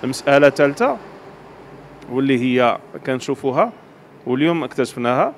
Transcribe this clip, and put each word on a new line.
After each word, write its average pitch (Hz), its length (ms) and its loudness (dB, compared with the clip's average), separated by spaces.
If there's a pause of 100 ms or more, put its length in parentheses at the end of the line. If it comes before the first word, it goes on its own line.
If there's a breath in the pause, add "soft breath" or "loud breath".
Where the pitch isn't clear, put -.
المسألة 139 420 4
الثالثة 147 500 2 (1120)
واللي 135 280 0
هي 123 400 2 (280)
كنشوفوها 135 680 -2 (540)
واليوم 151 380 0
اكتشفناها 127 720 -2